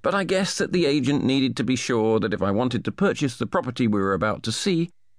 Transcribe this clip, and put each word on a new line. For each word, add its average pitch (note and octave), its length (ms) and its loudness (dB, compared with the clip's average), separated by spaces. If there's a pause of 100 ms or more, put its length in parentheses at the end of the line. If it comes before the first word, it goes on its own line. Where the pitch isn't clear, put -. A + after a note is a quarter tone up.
but - 120 0
I G2 100 0
guessed F#3+ 340 0
that - 140 -2
the F3+ 120 2
agent C#3+ 400 2
needed C3 320 0
to C#3 80 -2
be B2+ 120 0
sure A2 440 2
that G2+ 140 -2
if G2 80 -4
I G2 80 2
wanted A#2+ 340 0
to A2 80 -4
purchase C#3+ 440 0
the A#2+ 100 -4
property B2+ 400 0
we G#2 140 2
were G2 120 2
about G2+ 300 0
to A2+ 100 -4
see, E3+ 380 0 (280)